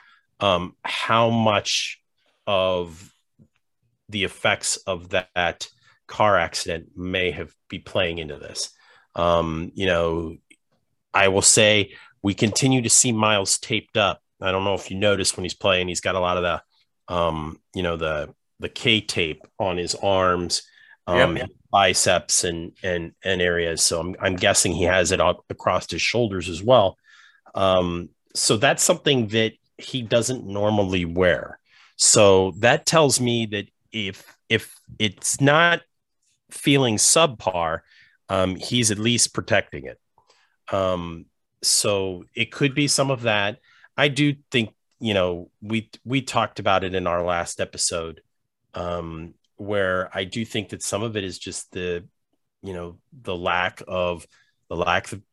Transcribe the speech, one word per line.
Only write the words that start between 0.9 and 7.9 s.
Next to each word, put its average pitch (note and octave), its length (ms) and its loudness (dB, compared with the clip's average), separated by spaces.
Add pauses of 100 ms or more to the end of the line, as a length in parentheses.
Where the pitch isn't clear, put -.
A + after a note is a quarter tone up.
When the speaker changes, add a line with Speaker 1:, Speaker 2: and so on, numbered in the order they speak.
Speaker 1:
much A2 720 0 (440)
of F#2 680 -2 (960)
the G2+ 160 -4
effects - 540 -2 (100)
of F2+ 220 -6
that F2+ 580 -4 (400)
car G#2 300 2
accident E2 580 -4
may F2+ 360 -2
have E2 220 -12 (140)
be F#2 120 -12
playing E2+ 400 -4